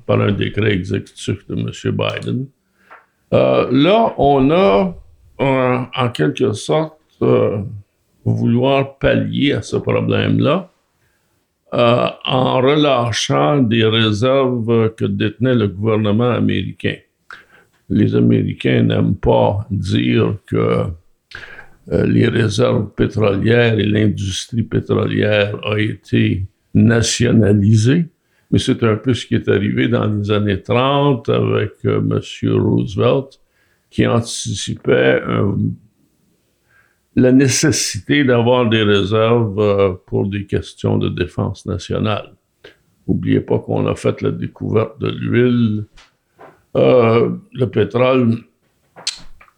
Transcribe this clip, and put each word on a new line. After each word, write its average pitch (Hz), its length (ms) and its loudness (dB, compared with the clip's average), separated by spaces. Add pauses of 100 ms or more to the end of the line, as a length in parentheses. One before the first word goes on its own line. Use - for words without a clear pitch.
par 110 120 2
un 110 120 2
décret 104 420 -2
exécutif 101 720 -6
de - 60 -10
Monsieur - 380 -6
Biden. 117 560 -4 (840)
Euh, 127 380 2
là, 196 460 2
on 139 320 2
a, 190 460 2 (440)
euh, 131 380 0 (180)
en 120 140 -2
quelque 139 440 -2
sorte, 156 440 -4 (240)
euh, 113 380 2 (680)
vouloir 120 720 0
pallier 120 560 0
à 117 80 -4
ce - 160 -6
problème-là, 110 920 0 (1040)
euh, 120 340 2 (180)
en 127 340 0
relâchant 139 1000 0
des 113 260 2
réserves 113 1080 0
que 113 100 -4
détenait 107 500 -2
le 107 120 2
gouvernement 107 640 0
américain. 104 680 -2 (920)
Les 110 260 2
Américains 117 680 0
n'aiment 110 320 0
pas 110 560 0
dire 110 640 -2 (120)
que, 110 380 -2 (1080)
euh, - 140 0
les 113 220 2
réserves 110 640 0
pétrolières 107 880 0
et 101 60 0
l'industrie 104 800 -2
pétrolière 104 920 0 (100)
a 107 140 -2
été 107 640 -2 (280)
nationalisée, 113 1300 4 (440)
mais 110 80 4
c'est - 240 0
un 107 140 2
peu 127 160 -2
ce - 120 -4
qui 113 100 -2
est - 120 -2
arrivé 113 400 0
dans 113 200 0
les 104 220 -2
années 104 320 0
trente 135 680 0
avec, 107 420 0 (140)
euh, 53 160 0
Monsieur 53 540 -2
Roosevelt, 113 840 0 (500)
qui 120 160 0
anticipait, 120 1200 -2
euh, 107 280 -2 (1600)
la 127 160 4
nécessité 135 880 2
d'avoir 123 460 2
des 110 140 2
réserves, 104 760 2
euh, 98 340 2 (120)
pour 110 220 -2
des 101 180 -6
questions - 520 -4
de 101 120 -2
défense 101 560 -6
nationale. 98 640 -4 (760)
N'oubliez 104 360 0
pas 113 180 -2
qu'on 107 280 -2
a 104 80 -2
fait 113 260 -4
la 107 100 -2
découverte 107 720 -4
de 110 80 -4
l'huile, 113 760 0 (920)
euh, 120 540 4 (200)
le 127 180 -4
pétrole 120 680 0 (1200)